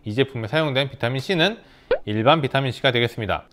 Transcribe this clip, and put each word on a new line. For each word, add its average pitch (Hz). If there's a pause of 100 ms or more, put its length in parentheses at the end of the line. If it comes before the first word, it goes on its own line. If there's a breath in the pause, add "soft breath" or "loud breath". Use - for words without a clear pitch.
이 107
제품에 113
사용된 139
비타민 127
C는 190 (460 loud breath)
일반 113
비타민 135
C가 135
되겠습니다. 113